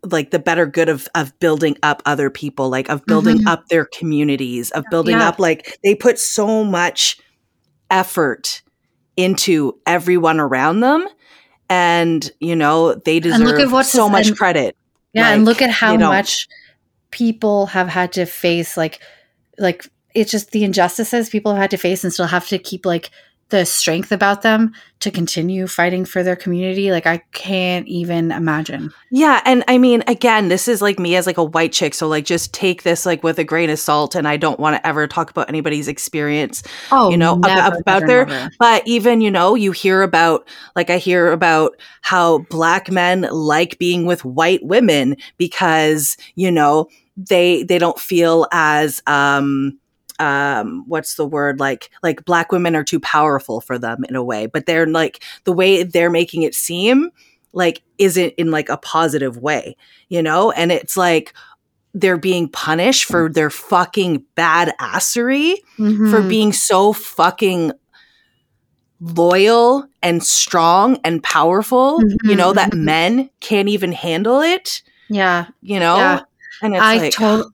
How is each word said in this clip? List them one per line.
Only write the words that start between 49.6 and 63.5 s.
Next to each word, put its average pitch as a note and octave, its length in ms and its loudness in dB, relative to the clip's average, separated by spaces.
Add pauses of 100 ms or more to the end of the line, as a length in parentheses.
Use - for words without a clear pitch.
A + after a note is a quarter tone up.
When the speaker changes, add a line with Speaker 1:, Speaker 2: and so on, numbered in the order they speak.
Speaker 1:
um, C#3 680 -4
what's D#3+ 260 -6
the D#3 140 -4
word? C#3+ 320 -2
Like, C3+ 320 -4 (100)
like, E3 240 -4
Black E3+ 260 0
women F3 240 0
are D#3 80 -2
too D#3+ 160 -2
powerful C#3 640 -2
for B2+ 160 -8
them A#2+ 320 -6
in B2+ 60 -8
a B2+ 80 -4
way, A2+ 240 -6
but C#3 180 -6
they're, E3 220 0
like, D#3+ 360 -2 (200)
the G3 100 -2
way F#3 300 2
they're F3 260 0
making E3+ 320 -2
it D#3 140 -2
seem, B3 560 0 (420)
like, F3 300 -2 (160)
isn't F3+ 380 2
in, E3 120 0
like, D#3 200 -4
a D3+ 80 -4
positive C#3 600 -2
way, C3+ 380 -6 (340)
you E3+ 140 -2
know? E3+ 280 2
And E3+ 200 0
it's - 260 -4
like, E3+ 360 0 (600)
they're F#3 240 2
being F3 320 -2
punished E3+ 560 0
for E3 260 0
their D3+ 200 0